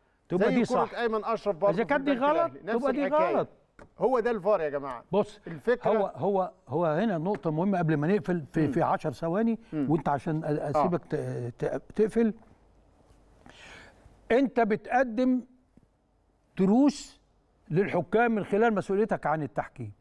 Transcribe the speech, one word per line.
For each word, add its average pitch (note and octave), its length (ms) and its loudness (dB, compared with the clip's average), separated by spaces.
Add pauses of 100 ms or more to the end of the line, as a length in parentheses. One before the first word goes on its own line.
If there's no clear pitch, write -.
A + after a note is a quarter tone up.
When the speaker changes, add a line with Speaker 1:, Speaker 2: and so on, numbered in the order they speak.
(280)
Speaker 1:
تبقى F#3+ 200 2
Speaker 2:
زي - 60 2
Speaker 1:
دي A#3+ 60 4
Speaker 2:
كرة G#3 240 0
Speaker 1:
صح. - 100 -12
Speaker 2:
أيمن A3 300 -2
أشرف G#3 320 -4
برضه F#3+ 180 0
Speaker 1:
إذا G3+ 80 0
Speaker 2:
في A3 60 -2
Speaker 1:
كانت C#4+ 160 0
دي C#4+ 80 0
Speaker 2:
البنك C4 160 0
Speaker 1:
غلط، D4+ 80 2
Speaker 2:
الأهلي. E4+ 280 -2
نفس A3 160 -2
Speaker 1:
تبقى C4 120 0
دي C#4 140 -2
Speaker 2:
الحكاية. C#4+ 300 0
Speaker 1:
غلط. F3 120 -2 (500)
Speaker 2:
هو A#3+ 220 0
ده A#3 100 0
الفار G3+ 300 0
يا D3+ 80 -2
جماعة. C3+ 440 -6
Speaker 1:
بص، G3+ 340 -2
Speaker 2:
الفكرة F3 440 -2
Speaker 1:
هو، G3 260 2
هو، F#3 360 0 (160)
هو D#3+ 180 0
هنا F3 320 0
نقطة E3+ 320 -2
مهمة F3+ 280 0
قبل D#3+ 180 2
ما D3 100 0
نقفل F3+ 460 0
في، D#3 140 2
Speaker 2:
مم. D3 60 0
Speaker 1:
في E3 100 2
عشر D3+ 300 0
ثواني، G#3 460 -2 (140)
Speaker 2:
مم. D3 180 0
Speaker 1:
وأنت D#3+ 180 2
عشان D#3 360 -2
أ-، - 20 -4
Speaker 2:
آه. D3+ 240 -2
Speaker 1:
أسيبك D3+ 340 0
ت-، - 100 -6 (440)
ت-، - 240 -4 (140)
تقفل. A3 380 2 (2000)
أنت B3 280 2
بتقدم B3 840 0 (1160)
دروس A3+ 640 2 (500)
للحكام G3 640 0
من G3 100 -2
خلال A3 300 2
مسؤوليتك G3 520 -2
عن D3+ 160 0
التحكيم. B2 580 -8